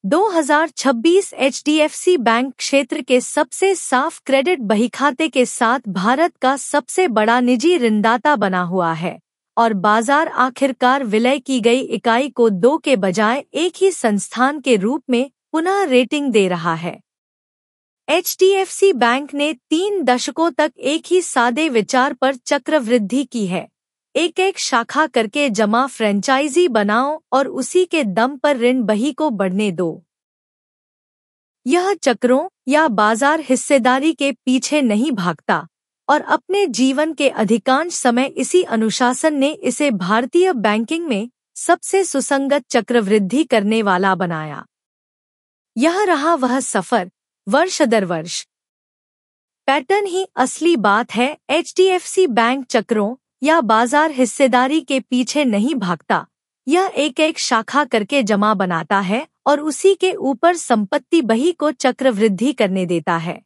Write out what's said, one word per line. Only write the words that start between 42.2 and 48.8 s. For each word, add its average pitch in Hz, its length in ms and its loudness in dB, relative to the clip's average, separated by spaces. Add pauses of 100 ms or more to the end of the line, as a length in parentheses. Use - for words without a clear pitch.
चक्रवृद्धि 220 760 0
करने 220 380 0
वाला 190 340 2
बनाया। 160 480 -6 (1120)
यह 339 280 0
रहा 330 320 0
वह 254 240 -2
सफर, 208 500 -2 (380)
वर्ष 311 360 0
दर 220 220 2
वर्ष। 170 380 -8 (1200)